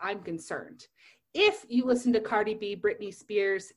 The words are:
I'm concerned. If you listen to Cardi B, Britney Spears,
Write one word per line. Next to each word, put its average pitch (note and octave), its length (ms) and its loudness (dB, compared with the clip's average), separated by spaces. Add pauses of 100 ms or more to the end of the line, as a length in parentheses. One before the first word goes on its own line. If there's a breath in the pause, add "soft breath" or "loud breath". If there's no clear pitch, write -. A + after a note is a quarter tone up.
I'm G3 220 -6
concerned. E3 640 -10 (480 soft breath)
If G4+ 340 2
you B3 160 0
listen B3 280 2
to A3 80 4
Cardi G#3+ 340 0
B, G3+ 220 -6
Britney G3+ 360 -2
Spears, G3 640 -2